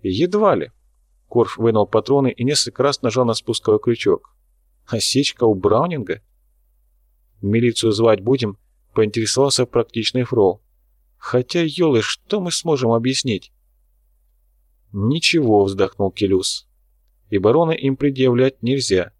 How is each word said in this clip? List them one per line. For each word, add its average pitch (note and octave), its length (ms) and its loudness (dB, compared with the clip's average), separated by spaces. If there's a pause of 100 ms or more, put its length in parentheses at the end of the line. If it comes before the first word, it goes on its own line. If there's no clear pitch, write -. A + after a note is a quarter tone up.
«Едва F3 540 0
ли». D#2 160 -6 (580)
Корф - 280 0
вынул A2 280 2
патроны B2+ 460 0
и - 120 -8
несколько C3 380 -2
раз C#3 220 0
нажал B2 200 0
на A2+ 120 0
спусковой G#2+ 440 0
крючок. - 560 -2 (520)
«Осечка - 560 -2
у A2 100 4
Браунинга?» G#2+ 680 -2 (1200)
«Милицию A2+ 500 0
звать G#2+ 300 2
будем?» A#2 360 -2 (360)
поинтересовался A#2 720 0
практичный A#2 580 -4
Фрол. A2+ 380 2 (560)
«Хотя, B2+ 460 -2
елы, D#3 380 2
что - 400 -6
мы F3 100 -6
сможем C3 400 -2
объяснить?» A#2 640 -4 (1400)
«Ничего», A2+ 720 2
вздохнул G2 480 -2
Келюс. F#2+ 560 -2 (640)
«И G#2 80 -2
барона C#3 340 2
им C3+ 240 -2
предъявлять C3 680 0
нельзя». A#2 560 -2